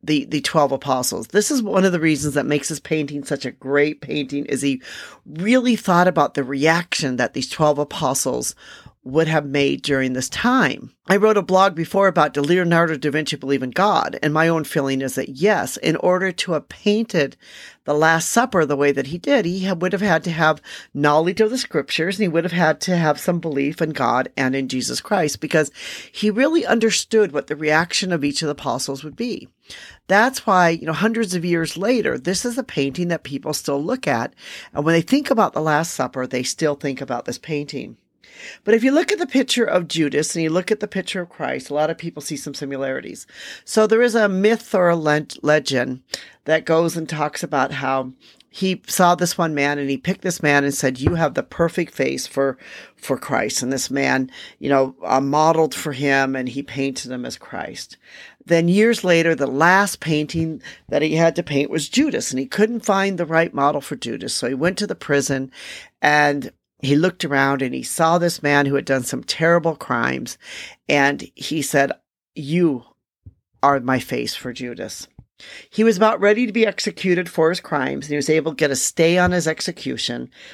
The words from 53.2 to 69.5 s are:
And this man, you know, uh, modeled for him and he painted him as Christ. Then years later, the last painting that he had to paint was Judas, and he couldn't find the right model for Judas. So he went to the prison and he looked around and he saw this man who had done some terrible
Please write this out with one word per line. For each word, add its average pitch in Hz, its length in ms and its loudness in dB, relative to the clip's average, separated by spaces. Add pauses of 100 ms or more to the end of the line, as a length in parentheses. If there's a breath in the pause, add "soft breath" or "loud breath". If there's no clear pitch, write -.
And 123 100 -2
this 131 200 -4
man, 131 400 0 (260 loud breath)
you 147 120 -4
know, 135 340 2
uh, 131 180 2
modeled 156 540 2
for - 160 -8
him 135 440 0
and 127 140 -4
he 135 140 -8
painted 135 480 -6
him 123 140 -8
as - 120 -10
Christ. - 600 -12 (460 loud breath)
Then 170 260 2
years 214 340 4
later, 165 320 4
the 135 100 -2
last 175 540 4
painting 160 640 -2 (260 loud breath)
that 143 140 0
he 156 120 0
had 165 200 4
to 175 80 -2
paint 143 260 0
was 156 200 -4
Judas, 269 420 0
and 127 80 -2
he 185 80 -4
couldn't 220 380 -2
find 196 340 0
the 170 60 -2
right 165 280 0
model 143 280 2
for - 140 -10
Judas. 120 380 -8
So - 140 -2
he 135 80 -2
went 170 240 0
to - 80 -2
the 185 80 -6
prison 139 560 -2 (500 loud breath)
and 147 500 2 (300)
he 139 140 2
looked 180 300 2
around 139 360 0
and 127 120 -4
he 131 100 -6
saw 165 340 2
this 170 260 -2
man 143 220 4
who 139 100 0
had - 100 -2
done 135 180 0
some 123 200 -6
terrible 165 520 0